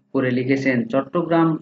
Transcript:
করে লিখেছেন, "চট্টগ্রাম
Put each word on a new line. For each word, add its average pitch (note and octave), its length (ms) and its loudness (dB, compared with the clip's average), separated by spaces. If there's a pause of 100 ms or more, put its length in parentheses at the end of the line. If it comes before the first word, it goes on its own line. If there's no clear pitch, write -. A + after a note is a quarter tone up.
(120)
করে B2+ 180 0
লিখেছেন, B2+ 580 0
"চট্টগ্রাম D#3+ 720 0